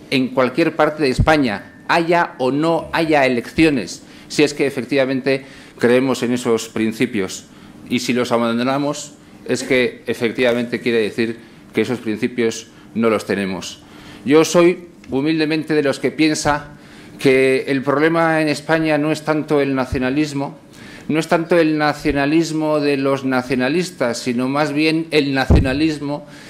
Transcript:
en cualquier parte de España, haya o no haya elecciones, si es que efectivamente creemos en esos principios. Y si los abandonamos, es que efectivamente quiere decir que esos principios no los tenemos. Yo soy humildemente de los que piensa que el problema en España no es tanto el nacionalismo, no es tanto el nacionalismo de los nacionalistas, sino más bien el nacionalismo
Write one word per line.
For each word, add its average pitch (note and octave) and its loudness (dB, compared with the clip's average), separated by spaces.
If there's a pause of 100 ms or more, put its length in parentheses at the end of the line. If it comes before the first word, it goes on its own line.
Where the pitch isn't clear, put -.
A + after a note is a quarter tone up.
en C3 0
cualquier C3+ 0
parte D3+ 0
de C3 2
España, B2+ 0 (140)
haya E3+ 0
o B2+ 0
no D#3 -2
haya D3+ 2
elecciones, B2+ 0 (260)
si - -2
es D3 2
que D3+ 0
efectivamente C3+ -2 (320)
creemos B2+ 2
en A#2+ 0
esos A#2+ 0
principios. A2 -4 (440)
Y B2 0
si B2 -2
los A#2+ -2
abandonamos, B2 -2 (320)
es B2 -2
que B2+ 0
efectivamente A#2+ 0
quiere A#2 0
decir A2+ -2 (360)
que A2 2
esos A2 -2
principios A2+ -4 (280)
no A#2 2
los G#2 0
tenemos. F#2+ -4 (460)
Yo D#3 6
soy F3 2 (220)
humildemente D#3 -2
de D3+ 2
los C3+ 0
que C3 -2
piensa D3+ 0 (500)
que C3 4
el C#3 -2
problema D#3+ 2
en D#3 0
España D#3 0
no D3 0
es D3+ -4
tanto D3+ 0
el C#3 0
nacionalismo, C#3 -2 (500)
no D3+ 0
es D#3+ -4
tanto E3+ 2
el D#3 4
nacionalismo D3+ 0
de C#3+ 0
los C3+ 0
nacionalistas, C3 -2
sino B2+ -2
más C#3+ 0
bien D#3+ 0
el C#3 2
nacionalismo C#3+ 0 (240)